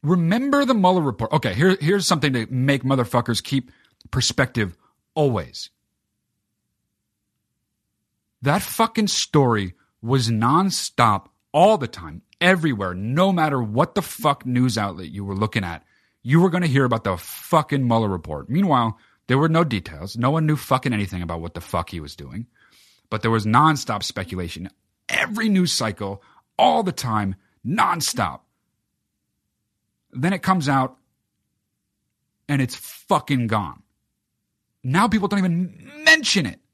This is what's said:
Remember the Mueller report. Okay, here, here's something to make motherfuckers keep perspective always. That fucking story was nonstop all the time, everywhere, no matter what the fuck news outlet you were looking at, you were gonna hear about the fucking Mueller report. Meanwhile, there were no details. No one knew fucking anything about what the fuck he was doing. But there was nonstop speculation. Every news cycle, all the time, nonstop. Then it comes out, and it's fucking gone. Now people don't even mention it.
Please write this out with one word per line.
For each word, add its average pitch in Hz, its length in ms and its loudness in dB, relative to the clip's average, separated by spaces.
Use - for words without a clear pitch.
Remember 233 560 2
the 254 100 2
Mueller 185 280 4
report. 120 300 -2
Okay, 131 200 0
here, 175 280 4
here's 180 260 0
something 147 260 2
to 120 180 -2
make 127 320 0
motherfuckers 123 600 0
keep - 280 -4
perspective 117 680 -2
always. 113 540 -2
That 151 220 0
fucking 226 460 -2
story 110 680 0
was 117 300 0
nonstop 120 960 2
all 196 240 6
the 139 120 -4
time, 82 340 -14
everywhere, 156 540 0
no 135 380 0
matter 156 300 0
what 113 320 0
the 196 80 0
fuck - 440 -2
news 123 320 0
outlet 92 320 -6
you 101 140 -10
were 98 100 -6
looking 101 300 -2
at, 85 200 -10
you 143 180 4
were 185 100 4
gonna 175 160 0
hear 135 180 4
about 113 200 0
the 95 120 0
fucking 143 680 -2
Mueller 113 220 2
report. 80 400 -6
Meanwhile, 131 500 0
there 127 120 2
were 160 100 2
no 160 140 2
details. 98 540 -4
No 123 140 0
one 160 160 0
knew 151 100 2
fucking 131 380 -2
anything 98 260 -4
about 85 200 -6
what 85 140 -10
the 87 60 -10
fuck 85 300 -4
he 85 100 -10
was 73 160 -14
doing. 73 300 -14
But 107 120 -6
there 113 80 0
was 110 140 0
nonstop 123 580 4
speculation. 90 680 -8
Every 220 400 -2
news 185 240 2
cycle, 101 500 -6
all 233 240 4
the 185 100 -2
time, 104 420 -2
nonstop. 135 720 -2
Then 156 200 0
it 190 100 -4
comes 180 260 2
out, 135 280 2
and 139 140 0
it's 120 120 -4
fucking - 720 -2
gone. 101 360 -4
Now 175 260 2
people 202 200 0
don't 202 100 0
even 185 520 -2
mention 302 420 4
it. 85 140 -10